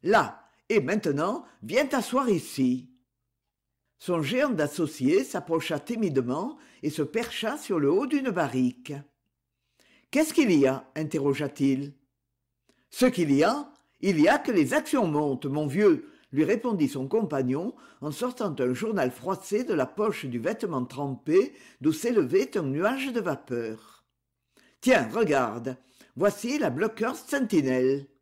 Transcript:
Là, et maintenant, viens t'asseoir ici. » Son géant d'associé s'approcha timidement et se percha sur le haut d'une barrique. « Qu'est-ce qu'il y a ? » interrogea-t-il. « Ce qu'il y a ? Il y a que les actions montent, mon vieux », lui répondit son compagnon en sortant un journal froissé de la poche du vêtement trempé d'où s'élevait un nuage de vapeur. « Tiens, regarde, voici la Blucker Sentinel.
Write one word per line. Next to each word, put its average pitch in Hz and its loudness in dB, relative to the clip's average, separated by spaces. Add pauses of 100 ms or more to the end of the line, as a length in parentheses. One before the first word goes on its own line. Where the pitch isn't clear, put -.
Là, 190 0 (260)
et 226 4
maintenant, 165 -2 (180)
viens 220 0
t'asseoir 262 -2
ici. » 131 -2 (1080)
Son 170 -2
géant 247 0
d'associé 156 0
s'approcha 165 -4
timidement 170 -2 (240)
et 151 -2
se 151 -4
percha 226 -4
sur 202 -4
le 143 2
haut 226 2
d'une 262 -2
barrique. « 131 -2 (1160)
Qu'est-ce 311 0
qu'il 269 4
y 143 6
a ? » 131 -2
interrogea-t-il. « 143 -2 (1000)
Ce - 2
qu'il 180 2
y 139 6
a ? 277 0 (300)
Il 180 2
y 156 8
a 277 6
que - -4
les 185 2
actions 285 2
montent, 147 -2
mon 147 -2
vieux », 175 4 (240)
lui 143 2
répondit 202 0
son 135 -6
compagnon 151 0 (260)
en 151 -6
sortant 226 -4
un 127 0
journal 180 -2
froissé 190 -4
de 233 -2
la 135 0
poche 208 -4
du 123 -4
vêtement 160 -4
trempé 143 0 (280)
d'où 151 2
s'élevait 196 0
un 190 0
nuage 214 -2
de 233 -2
vapeur. « 120 -6 (760)
Tiens, 190 4
regarde, 131 0 (400)
voici 208 0
la 214 0
Blucker 214 -2
Sentinel. 139 0 (140)